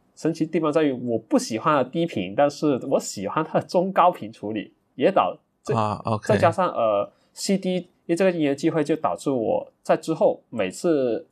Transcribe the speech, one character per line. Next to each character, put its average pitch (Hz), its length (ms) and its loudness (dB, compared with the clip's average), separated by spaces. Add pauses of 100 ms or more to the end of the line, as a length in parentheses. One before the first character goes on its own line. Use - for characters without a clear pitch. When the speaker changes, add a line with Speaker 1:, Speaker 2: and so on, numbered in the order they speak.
(160)
Speaker 1:
神 160 160 -2
奇 160 140 -4
地 175 120 -2
方 156 140 0
在 160 100 2
于 147 80 2
我 120 280 -2
不 254 200 0
喜 - 200 -2
欢 151 180 2
的 131 80 2
低 170 220 -2
频， 98 280 -6
但 143 140 4
是 143 380 0
我 147 120 0
喜 - 300 -6
欢 156 160 -2
它 165 160 -2
的 - 60 -4
中 185 260 0
高 180 180 4
频 113 220 -6
处 104 200 -8
理， 107 200 -6 (220)
也 151 180 2
导-， 95 240 2 (260)
这-， - 140 -2
Speaker 2:
啊， 107 300 0
OK。 110 200 -2
Speaker 1:
再 208 120 4
加 180 120 4
上， 175 200 0
呃 107 420 0 (220)
，C 190 240 0
D， 185 180 -2
因 180 120 -6 (180)
为 170 100 0
这 190 80 2
个 190 60 4
因 175 100 -2
缘 139 160 2
际 160 140 0
会 156 120 2
就 151 140 0
导 92 180 -2
致 - 160 -4
我 113 400 -2 (120)
在 180 160 2
之 160 160 -4
后 156 340 2
每 101 220 -2
次 131 600 0